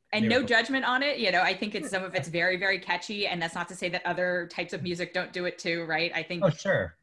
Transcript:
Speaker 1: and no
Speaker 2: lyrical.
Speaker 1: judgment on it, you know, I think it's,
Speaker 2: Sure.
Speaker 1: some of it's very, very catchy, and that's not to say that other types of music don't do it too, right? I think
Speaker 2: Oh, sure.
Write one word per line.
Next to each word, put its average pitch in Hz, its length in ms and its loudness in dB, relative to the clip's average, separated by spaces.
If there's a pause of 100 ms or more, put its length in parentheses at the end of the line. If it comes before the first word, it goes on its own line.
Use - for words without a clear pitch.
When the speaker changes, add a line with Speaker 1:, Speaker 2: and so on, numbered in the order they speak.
(120)
Speaker 1:
and 214 140 2
no 233 120 6
Speaker 2:
lyrical. 247 100 2
Speaker 1:
judgment 240 380 4
on 254 180 2
it, 285 160 0
you 202 120 2
know, 180 100 4
I 180 140 4
think 214 200 -4
it's, 175 140 -6
Speaker 2:
Sure. 190 100 0
Speaker 1:
some 190 40 -2
of 185 120 -6
it's 170 140 -2
very, 175 280 2
very 190 220 2
catchy, 202 480 -4
and 175 140 -2
that's 165 140 -2
not 175 140 -4
to 185 60 -12
say 180 140 -4
that 180 160 -2
other 175 460 0
types 175 220 -6
of 170 100 -6
music 175 300 -4
don't 180 200 -4
do 180 120 -4
it 175 140 -4
too, 170 260 -2
right? 160 300 0
I 160 80 -2
think 175 200 -2
Speaker 2:
Oh, 180 60 6
sure. 147 540 0